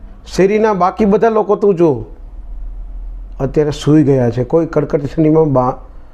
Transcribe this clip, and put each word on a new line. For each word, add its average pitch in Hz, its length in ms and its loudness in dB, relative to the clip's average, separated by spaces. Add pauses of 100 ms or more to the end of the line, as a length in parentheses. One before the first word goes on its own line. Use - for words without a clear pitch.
(260)
શેરીના 208 460 2
બાકી 185 320 0
બધા 214 240 4
લોકો 214 280 0
તું 202 180 2
જો 151 300 0 (1400)
અત્યારે 147 300 0
સૂઈ 147 340 2
ગયા 131 260 2
છે, 120 140 -2
કોઈ 160 220 0
કડકડતી 147 400 -2
ઠંડીમાં 156 460 2
બા-, 127 260 0 (360)